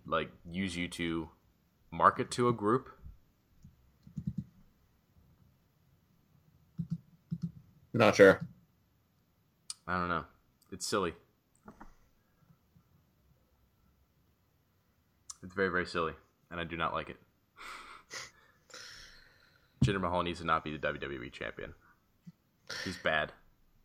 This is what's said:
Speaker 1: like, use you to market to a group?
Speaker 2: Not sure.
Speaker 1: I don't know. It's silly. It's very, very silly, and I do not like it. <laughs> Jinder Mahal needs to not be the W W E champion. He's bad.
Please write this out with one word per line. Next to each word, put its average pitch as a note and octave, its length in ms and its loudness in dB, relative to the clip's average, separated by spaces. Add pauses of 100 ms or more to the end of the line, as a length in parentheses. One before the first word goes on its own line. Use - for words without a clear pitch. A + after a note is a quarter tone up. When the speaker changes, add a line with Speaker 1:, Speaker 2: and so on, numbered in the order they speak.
Speaker 1:
like, D#2 280 0 (180)
use F2+ 260 -4
you F2 120 -2
to E2 400 -2 (640)
market F#2 400 8
to B2 160 4
a A#2+ 40 6
group? A2 380 2 (4000)
Speaker 2:
Not G#2+ 240 8
sure. F#2+ 280 6 (1400)
Speaker 1:
I F2+ 100 -2
don't F2 120 0
know. E2 160 2 (480)
It's - 160 -8
silly. F#2 260 0 (4000)
It's F2+ 100 -14
very, G2 160 2
very F2 160 0
silly, E2 280 -2 (360)
and F2 100 -8
I E2+ 40 -2
do E2 120 -8
not E2 160 -2
like D#2 180 -6
it. - 60 -12 (1500)
<laughs> - 1200 -6
Jinder G2 160 2
Mahal F2 240 0
needs E2+ 160 -4
to E2+ 40 -10
not D#2+ 200 2
be D#2 80 -4
the D2+ 60 -6
W D2 220 -2
W C#2+ 220 -6
E C#2 80 -10
champion. - 440 -10 (1120)
He's F#2 140 -6
bad. D#2 340 0 (520)